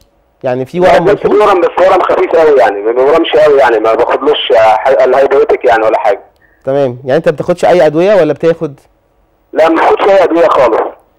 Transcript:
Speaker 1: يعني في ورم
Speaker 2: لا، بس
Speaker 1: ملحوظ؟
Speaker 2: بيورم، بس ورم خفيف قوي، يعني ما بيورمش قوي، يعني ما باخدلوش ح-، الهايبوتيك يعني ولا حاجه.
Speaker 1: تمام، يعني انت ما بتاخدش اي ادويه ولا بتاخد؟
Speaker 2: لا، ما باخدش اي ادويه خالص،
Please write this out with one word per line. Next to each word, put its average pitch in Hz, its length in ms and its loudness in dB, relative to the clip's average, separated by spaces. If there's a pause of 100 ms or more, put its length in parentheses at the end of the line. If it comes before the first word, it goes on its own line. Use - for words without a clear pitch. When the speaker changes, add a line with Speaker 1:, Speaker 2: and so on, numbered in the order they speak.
(440)
Speaker 1:
يعني 127 220 -4
في 175 140 -8
ورم 180 120 2
Speaker 2:
لا، - 80 2
بس 180 260 0
Speaker 1:
ملحوظ؟ - 60 -2
Speaker 2:
بيورم، 403 300 2
بس - 80 0 (180)
ورم 190 140 2
خفيف - 340 -2
قوي، 151 240 2
يعني 101 220 0
ما 110 100 -2
بيورمش 147 440 0
قوي، 147 240 4
يعني 117 200 2
ما 110 140 0
باخدلوش 127 640 -2
ح-، 110 320 2
الهايبوتيك 135 800 0
يعني 110 200 0
ولا 110 140 0
حاجه. - 240 -4 (400)
Speaker 1:
تمام، 135 400 -4
يعني 135 140 -2
انت 165 100 -4
ما 170 60 4
بتاخدش 170 320 -4
اي 170 200 2
ادويه 170 300 0
ولا 156 180 2
بتاخد؟ 160 460 -4 (720)
Speaker 2:
لا، - 160 2
ما - 60 0
باخدش - 340 0
اي - 140 4
ادويه 165 240 2
خالص، 123 320 0 (380)